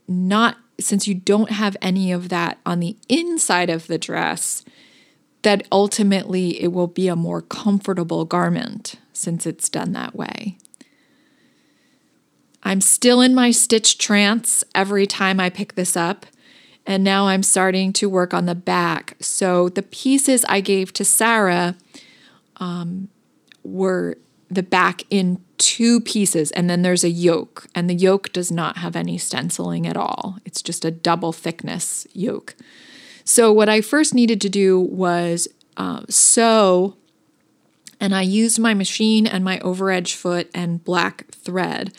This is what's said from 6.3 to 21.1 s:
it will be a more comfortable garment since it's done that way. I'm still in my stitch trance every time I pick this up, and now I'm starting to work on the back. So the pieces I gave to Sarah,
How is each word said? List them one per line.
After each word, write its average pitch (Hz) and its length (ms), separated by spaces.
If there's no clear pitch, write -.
it 175 60
will 175 180
be 185 220
a 170 80
more 170 260
comfortable 185 800
garment 175 680
since 170 340
it's - 220
done - 240
that - 220
way. - 420
I'm 190 180
still 247 400
in 254 140
my 247 160
stitch 226 480
trance 208 640
every 196 320
time 190 340
I 180 100
pick 196 240
this 180 220
up, 170 300
and 190 160
now 196 240
I'm 190 160
starting 190 520
to 208 140
work 180 240
on 175 140
the 175 80
back. 175 640
So 180 480
the 196 140
pieces 262 640
I 202 120
gave 190 340
to 202 100
Sarah, 185 720